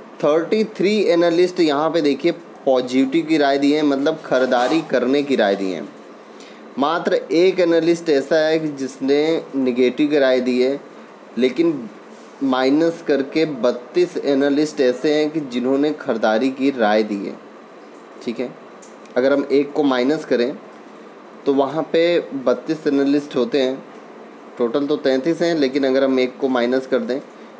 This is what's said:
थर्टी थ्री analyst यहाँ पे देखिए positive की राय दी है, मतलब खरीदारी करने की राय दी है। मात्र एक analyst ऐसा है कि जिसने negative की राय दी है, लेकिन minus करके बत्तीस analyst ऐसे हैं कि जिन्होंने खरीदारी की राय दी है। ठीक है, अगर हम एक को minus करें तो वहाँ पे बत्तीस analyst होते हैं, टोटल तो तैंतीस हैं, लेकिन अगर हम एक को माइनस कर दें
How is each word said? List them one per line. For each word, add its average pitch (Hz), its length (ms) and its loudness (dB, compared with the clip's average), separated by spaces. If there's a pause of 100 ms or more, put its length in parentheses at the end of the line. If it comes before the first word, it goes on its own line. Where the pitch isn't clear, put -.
(240)
थर्टी 165 400 2
थ्री 202 400 0
analyst 170 560 2
यहाँ 151 300 2
पे 165 100 0
देखिए 143 320 0
positive 131 960 0
की 156 120 2
राय 143 200 2
दी 143 140 4
है, 156 100 0
मतलब 147 420 0
खरीदारी 127 560 2
करने 131 420 0
की 135 140 -2
राय 101 200 2
दी 95 160 -4
है। - 260 -12 (800)
मात्र 170 360 0
एक 180 460 2
analyst 165 480 2
ऐसा 143 280 2
है 156 220 2
कि 156 100 -4
जिसने 143 760 0 (120)
negative 127 540 2
की 147 100 2
राय 131 220 4
दी 123 220 0
है, 139 180 0 (580)
लेकिन 127 500 0 (540)
minus 139 640 2
करके 143 380 0
बत्तीस 151 720 -2
analyst 143 640 0
ऐसे 127 340 2
हैं 151 160 0
कि 160 100 -6
जिन्होंने 135 520 -2
खरीदारी 117 580 0
की 131 200 -2
राय 110 320 2
दी 101 240 -6
है। 85 100 -10 (840)
ठीक 120 180 -6
है, 131 140 -8 (640)
अगर 131 160 2
हम 139 200 0
एक 143 200 2
को 151 100 0
minus 139 420 0
करें 127 340 -2 (880)
तो 143 80 2
वहाँ 139 280 0
पे 170 380 0
बत्तीस 139 680 -4
analyst 143 500 0
होते 123 260 0
हैं, 131 220 -4 (720)
टोटल 127 280 -2
तो 147 100 -2
तैंतीस 139 460 0
हैं, 170 120 0
लेकिन 139 320 0
अगर 135 180 2
हम 131 160 2
एक 127 200 -2
को 139 80 0
माइनस 127 380 0
कर 131 120 0
दें 120 220 -4 (400)